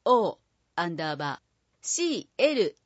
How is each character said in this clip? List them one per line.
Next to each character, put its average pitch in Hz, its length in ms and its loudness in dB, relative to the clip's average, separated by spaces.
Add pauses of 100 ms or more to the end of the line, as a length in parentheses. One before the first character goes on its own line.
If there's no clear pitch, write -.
ー 240 40 4
オ 220 220 4
ー - 40 -10 (400)
ア 175 120 -2
ン 165 80 -6
ダ 156 160 -4
ー 147 60 -6
バ 143 240 -6
ー - 40 -20 (360)
シ 330 560 -4
ー - 40 2
エ 302 120 4
ル 208 200 0 (120)